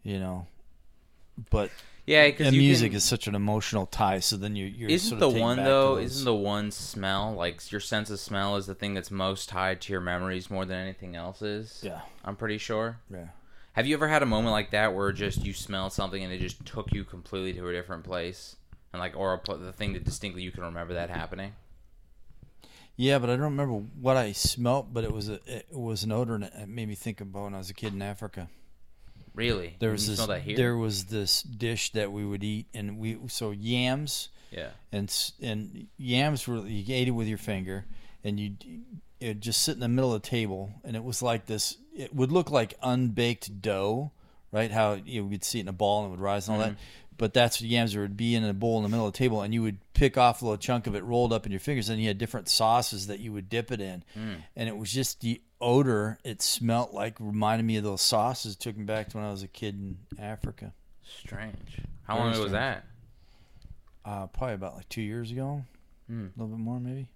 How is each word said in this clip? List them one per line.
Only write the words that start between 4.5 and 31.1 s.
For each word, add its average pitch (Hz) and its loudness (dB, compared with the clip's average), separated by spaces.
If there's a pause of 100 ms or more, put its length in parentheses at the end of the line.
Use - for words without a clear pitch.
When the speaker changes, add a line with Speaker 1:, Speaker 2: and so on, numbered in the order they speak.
Speaker 1:
you, 98 -4
you're 113 -6
Speaker 2:
Isn't 180 4
Speaker 1:
sort 117 -2
of - -4
Speaker 2:
the 147 8
Speaker 1:
taken 113 4
Speaker 2:
one, 120 4
Speaker 1:
back 131 2
to 135 6
Speaker 2:
though, 135 6
Speaker 1:
those 123 0
Speaker 2:
isn't 135 -2
the 117 4
one 104 0
smell, 98 -2
like, 87 -4
your 101 -4
sense 107 -2
of 98 -6
smell 101 0
is 98 -2
the 95 -6
thing 101 -4
that's 95 -4
most 95 -2
tied 92 0
to - -8
your 90 0
memories 90 -4
more 95 -2
than 92 -4
anything 92 -8
else 87 -10
is? 107 -6
Speaker 1:
Yeah. 82 -8 (220)
Speaker 2:
I'm - -4
pretty 107 -2
sure. 113 -2 (120)
Speaker 1:
Yeah. 87 -10 (460)
Speaker 2:
Have 113 4
you 147 4
ever 151 2
had 151 6
a - 4
moment 113 4
like 107 2
that 104 4
where 98 2
just 98 0
you 98 -4
smelled 95 -4
something 95 -2
and 92 -4
it 92 -6
just 92 -6
took 107 -4
you 101 -2
completely 92 -6
to 90 -6
a 87 -4
different 90 -6
place? 90 -6 (360)
And, 90 -8
like, 90 -6
or 95 0
a 90 -2
pl-, 87 -6
the 90 -12
thing 101 -4
that 90 -6
distinctly 92 -6
you 90 -8
can 90 -10
remember 85 -6
that 85 -4
happening? 90 -8 (1400)
Speaker 1:
Yeah, 135 6
but 123 0
I 123 4
don't 127 2
remember 143 0 (260)
what 131 6
I 110 2
smelt, 120 0
but 117 -2
it 110 -2
was 107 -4
a, 104 -6
it 117 -12
was 113 -4
an 107 0
odor, 117 2
and 104 -2
it 101 -12
made 113 -6
me 104 -6
think 107 -8
about 98 -8
when 101 -8
I 98 -8
was 92 -10
a - -12
kid 107 -6
in 98 -4
Africa. 98 -8 (840)
Speaker 2:
Really? 98 -2
Speaker 1:
There 113 2
Speaker 2:
Didn't - -
Speaker 1:
was 104 0
Speaker 2:
you 110 0
Speaker 1:
this, 98 0
Speaker 2:
smell 110 2
that 92 0
here? 104 -2
Speaker 1:
there 120 4
was 107 -2
this 101 0